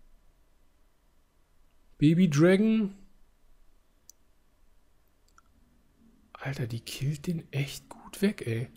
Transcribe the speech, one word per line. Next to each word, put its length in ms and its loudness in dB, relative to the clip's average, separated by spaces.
Baby 320 4
Dragon. 680 4
Alter, 320 -8
die 140 -8
killt 460 -8
den 260 -6
echt 360 -8
gut 340 -10
weg, 240 -2
ey. 300 -4